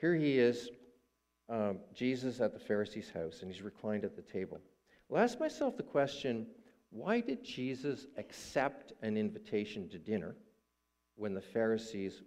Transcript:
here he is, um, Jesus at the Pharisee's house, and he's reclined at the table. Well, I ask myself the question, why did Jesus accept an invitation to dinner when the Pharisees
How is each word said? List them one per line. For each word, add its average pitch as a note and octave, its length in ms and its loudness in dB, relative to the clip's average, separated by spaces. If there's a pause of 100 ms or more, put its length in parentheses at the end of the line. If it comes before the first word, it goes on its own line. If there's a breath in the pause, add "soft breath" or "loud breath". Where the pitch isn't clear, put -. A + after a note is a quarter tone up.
here E3+ 140 4
he D3 240 6
is, A#2+ 320 6 (800)
um, G#2 300 2 (160)
Jesus B2+ 460 0
at G#2+ 140 4
the - 40 -10
Pharisee's G#2 520 0
house, E2 320 -6
and F#2 100 -8
he's F2+ 100 -10
reclined G#2 420 -2
at F#2+ 120 -4
the - 60 -12
table. F#2 380 -6 (480 soft breath)
Well, D3+ 120 2
I A3+ 40 8
ask A#3+ 140 0
myself D4 380 0
the D3 60 -6
question, C3+ 640 0 (420 loud breath)
why F3+ 320 0
did A#3 240 -4
Jesus C3 600 -4 (100)
accept - 880 -4
an G#2+ 160 2
invitation G#2+ 720 -2
to F#2 80 -12
dinner G2 380 -4 (800)
when G#2 160 -4
the F#2+ 80 -2
Pharisees A2 880 0